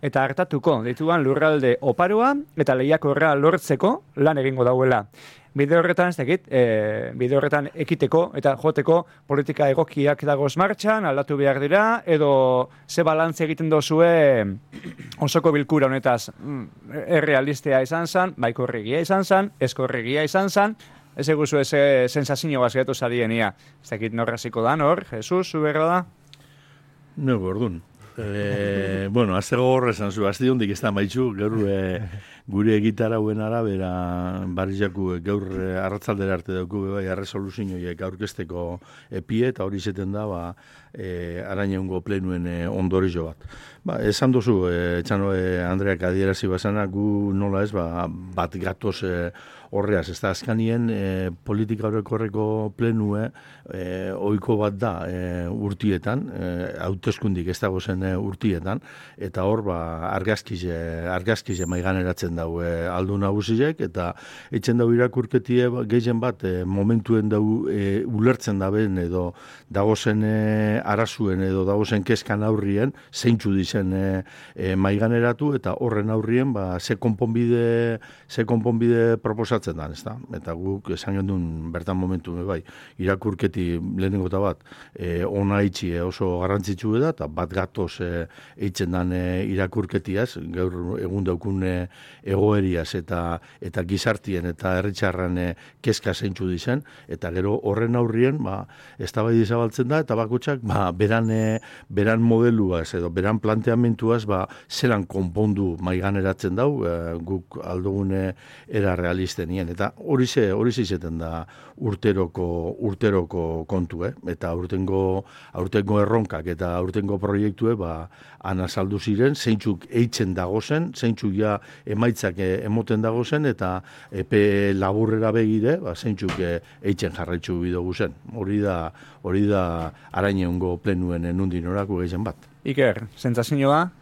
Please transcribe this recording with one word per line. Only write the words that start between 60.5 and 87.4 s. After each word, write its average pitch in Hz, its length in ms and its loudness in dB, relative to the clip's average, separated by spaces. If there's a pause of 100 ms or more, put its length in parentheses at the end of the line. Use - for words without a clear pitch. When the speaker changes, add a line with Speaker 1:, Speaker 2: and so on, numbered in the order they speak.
Speaker 2:
argazkize 92 580 -2
maiganeratzen 90 680 -2
dau, 85 260 -4
eh, 85 260 -2
aldu 92 300 -2
nagusiek, 104 600 0
eta 87 340 -4 (380)
eitzen 117 260 0
dau 117 140 4
irakurketie, 123 800 2
ba, 123 160 -4
gehien 117 340 2
bat, 120 240 -2
eh, 90 220 -2
momentuen 107 640 2
dau, 107 400 2
eh, 98 360 0
ulertzen 113 540 2
daben, 98 380 2
edo 87 360 -2 (380)
dagozen, 107 520 2
eh, 107 600 2
arazuen, 101 600 0
edo 95 200 0
dagozen 101 380 2
keskan 107 400 0
aurrien, 107 500 0 (200)
zeintzu 110 420 2
dizen, 95 380 0
eh, 95 300 0 (320)
eh, 95 200 -2
maiganeratu, 113 800 2
eta 98 240 -2
horren 107 300 0
aurrien, 113 440 0
ba, 92 260 -2
ze 113 160 -2
konponbide, 117 1040 2 (280)
ze 117 180 -2
konponbide 117 720 4
proposatzen 107 600 -2
dan, 78 140 -8
ez 80 120 -14
da? 107 140 -10 (160)
Eta 85 200 -8
guk 95 380 -6
esan 98 240 -4
gendun 85 560 -2
bertan 87 260 -4
momentu, 90 380 -4 (100)
bai, 90 160 -4 (360)
irakurketi 92 800 0 (180)
lehenengo 92 300 0
eta 95 120 -2
bat, 98 240 -2 (320)
eh, 87 300 -4
ona 101 360 0
itxi, 87 320 0
eh, 85 80 -2
oso 90 400 -2
garrantzitsu 98 580 0
da, 151 100 2
eta - 180 -6
bat 80 220 -4